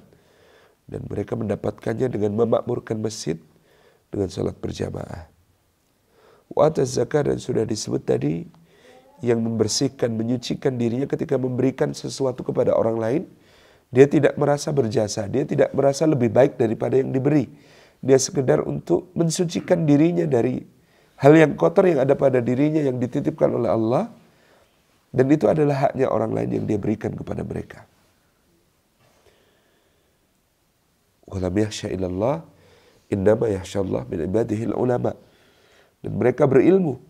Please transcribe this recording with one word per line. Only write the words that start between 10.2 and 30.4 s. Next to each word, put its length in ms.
dirinya 320
ketika 320
memberikan 560
sesuatu 480
kepada 320
orang 240
lain, 220
dia 160
tidak 240
merasa 400
berjasa, 560
dia 160
tidak 240
merasa 320
lebih 320
baik 240
daripada 400
yang 160
diberi. 320
Dia 160
sekedar 480
untuk 480
mensucikan 720
dirinya 400
dari 400
hal 80
yang 240
kotor 320
yang 160
ada 160
pada 240
dirinya 400
yang 160
dititipkan 560
oleh 160
Allah, 400
dan 160
itu 160
adalah 480
haknya 160
orang 240
lain 240
yang 100
dia 140
berikan 320
kepada 320
mereka. 400